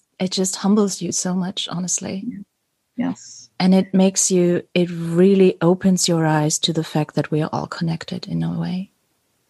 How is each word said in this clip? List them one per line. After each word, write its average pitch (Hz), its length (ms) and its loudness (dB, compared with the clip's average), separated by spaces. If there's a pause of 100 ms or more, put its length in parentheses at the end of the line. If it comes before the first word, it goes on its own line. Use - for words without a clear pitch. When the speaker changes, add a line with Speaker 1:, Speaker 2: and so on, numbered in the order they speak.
(200)
Speaker 1:
it 185 120 -2
just 185 240 -2
humbles 202 480 0
you 170 80 -4
so 180 240 -4
much, 185 340 -6
honestly. 185 560 -6 (720)
Speaker 2:
Yes. - 520 -8 (100)
Speaker 1:
And 185 140 4
it 190 200 2
makes 190 380 2
you, 175 320 2 (100)
it 175 180 2
really 180 680 4
opens 185 460 2
your 165 180 2
eyes 156 340 2
to - 140 -2
the 160 100 -2
fact - 320 -4
that - 160 -2
we 151 100 0
are 160 120 -2
all - 140 -4
connected - 600 -6
in 165 160 -4
a 165 160 -4
way. 175 320 -6 (580)